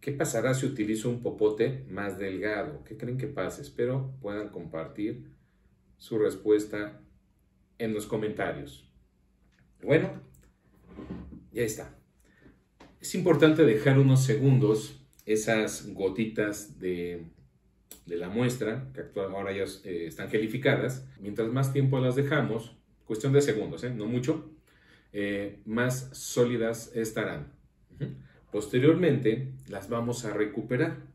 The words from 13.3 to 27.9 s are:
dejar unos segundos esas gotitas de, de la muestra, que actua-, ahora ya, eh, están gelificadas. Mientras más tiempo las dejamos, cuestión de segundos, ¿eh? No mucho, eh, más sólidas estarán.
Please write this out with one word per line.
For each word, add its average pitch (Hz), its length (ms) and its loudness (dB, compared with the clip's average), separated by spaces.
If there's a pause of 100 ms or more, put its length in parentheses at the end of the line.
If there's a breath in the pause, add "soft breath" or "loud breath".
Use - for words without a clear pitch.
dejar 139 360 6
unos 131 240 8
segundos 120 760 4 (260)
esas 107 680 0
gotitas 104 880 -2
de, 87 480 -6 (760)
de 85 120 -6
la 90 120 -6
muestra, 117 640 -2
que - 80 -12
actua-, 98 300 -6
ahora 98 220 -4
ya, 98 100 -2 (200)
eh, 85 240 -6
están 95 220 -10
gelificadas. 110 760 0 (140)
Mientras 104 280 -2
más 135 220 0
tiempo 131 280 2
las 127 160 2
dejamos, 131 600 0 (300)
cuestión 135 280 0
de 143 80 8
segundos, 104 420 0
¿eh? 123 80 -4
No 107 160 -6
mucho, 131 440 -2 (600 soft breath)
eh, 101 540 -4
más 120 480 -2
sólidas 117 840 0
estarán. 110 580 -4 (420)